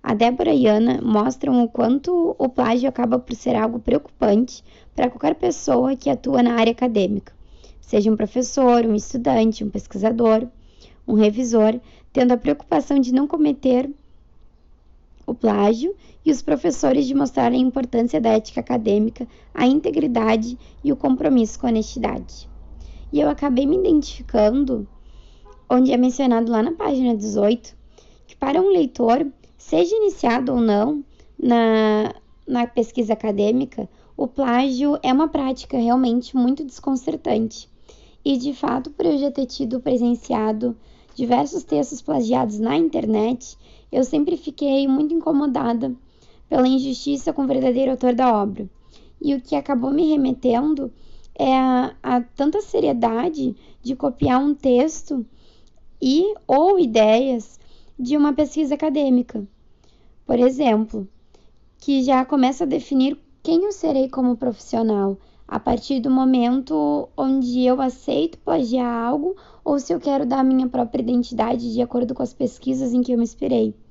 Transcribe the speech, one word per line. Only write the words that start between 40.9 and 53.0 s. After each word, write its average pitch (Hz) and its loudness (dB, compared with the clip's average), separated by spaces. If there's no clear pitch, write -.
diversos 262 -2
textos 294 -4
plagiados 226 -2
na 240 -2
internet, 226 -2
eu 262 0
sempre 302 -2
fiquei 277 -2
muito 294 0
incomodada 269 -2
pela 254 2
injustiça 269 -2
com 277 -4
o 262 -2
verdadeiro 262 0
autor 247 0
da 247 2
obra. 202 -4
E 285 0
o 254 -4
que - -6
acabou 269 -2
me 311 2
remetendo 269 0
é 262 2
a, 262 2
a 247 0
tanta 302 -2
seriedade 254 -2